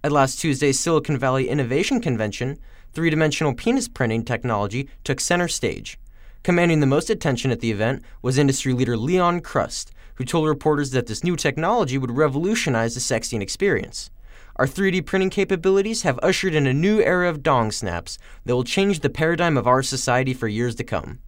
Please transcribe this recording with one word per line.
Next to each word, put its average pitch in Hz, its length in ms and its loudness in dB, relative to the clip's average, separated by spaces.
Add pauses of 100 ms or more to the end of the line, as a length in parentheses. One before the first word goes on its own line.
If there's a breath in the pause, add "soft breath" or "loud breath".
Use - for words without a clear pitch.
At 147 120 0
last 135 260 2
Tuesday's 139 400 2
Silicon 156 380 0
Valley 131 320 0
Innovation 143 500 0
Convention, 123 580 -2 (340 soft breath)
three-dimensional 156 640 0
penis 240 340 0
printing 113 380 -2
technology 113 640 -2 (140 loud breath)
took 135 160 -4
center 175 280 -2
stage. - 520 -6 (420 soft breath)
Commanding 175 380 2
the 143 80 4
most 143 240 2
attention 135 400 -2
at 110 80 -2
the 113 100 -2
event 110 320 -2 (220 soft breath)
was 127 160 2
industry 135 340 2
leader 120 240 0
Leon 175 440 0
Krust, - 500 -4 (240 soft breath)
who 131 80 -6
told 156 240 0
reporters 147 420 2
that 127 160 0
this - 180 -6
new 175 120 0
technology 156 640 0
would 123 180 -4
revolutionize 139 760 0
the 123 40 -6
sexting 113 420 -4
experience. - 680 -2 (460 soft breath)
"Our 131 100 2
three 190 240 0
D 180 120 0
printing 190 280 0
capabilities 190 720 0
have 131 220 0
ushered 180 320 2
in 147 100 4
a 131 80 4
new 196 260 4
era 180 300 4
of 151 140 -6
dong 120 280 2
snaps 87 460 -6 (280 loud breath)
that 123 100 0
will 127 80 0
change 190 380 0
the 139 80 2
paradigm 165 460 0
of 117 120 2
our 127 160 4
society 131 500 0
for 117 140 -4
years 113 280 -2
to - 80 -6
come." 76 440 -6